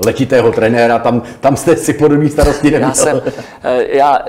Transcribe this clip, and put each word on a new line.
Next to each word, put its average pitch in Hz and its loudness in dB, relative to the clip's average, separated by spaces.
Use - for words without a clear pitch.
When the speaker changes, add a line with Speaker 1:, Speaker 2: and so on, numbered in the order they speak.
Speaker 1:
letitého 120 0
trenéra, 117 2
tam, 120 -2
tam 135 2
jste 165 0
si 156 -4
podobný 147 2
starosti - 2
neměl. 135 0
Speaker 2:
Já 131 -4
jsem, 135 -2
eh, 127 -2
já, 139 2